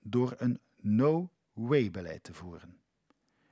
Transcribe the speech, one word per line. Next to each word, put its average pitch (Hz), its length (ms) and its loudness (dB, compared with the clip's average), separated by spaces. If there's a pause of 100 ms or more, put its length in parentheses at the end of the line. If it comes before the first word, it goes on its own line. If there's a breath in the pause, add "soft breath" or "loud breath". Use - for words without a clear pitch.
door 123 380 0
een 123 220 0 (160)
no-way-beleid 113 1500 0
te 85 120 -16
voeren. 87 460 -18 (720)